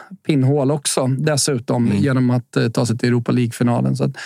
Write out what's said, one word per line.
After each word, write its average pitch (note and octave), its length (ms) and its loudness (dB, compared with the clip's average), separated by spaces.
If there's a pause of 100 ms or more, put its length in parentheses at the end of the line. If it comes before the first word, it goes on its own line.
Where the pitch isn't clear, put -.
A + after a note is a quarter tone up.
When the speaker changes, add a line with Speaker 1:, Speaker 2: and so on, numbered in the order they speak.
(260)
Speaker 1:
pinnhål C#3 440 2
också D3 360 -2
dessutom C3 800 0
Speaker 2:
Mm. G2+ 120 2
Speaker 1:
genom B2+ 320 2
att, A#2+ 260 -2
eh, B2 120 2
ta A#2+ 180 -2
sig A2+ 120 -2
till B2 100 0
Europa A#2+ 240 0
League-finalen. B2 640 0
Så C3 80 -2
att C#3 80 -2 (140)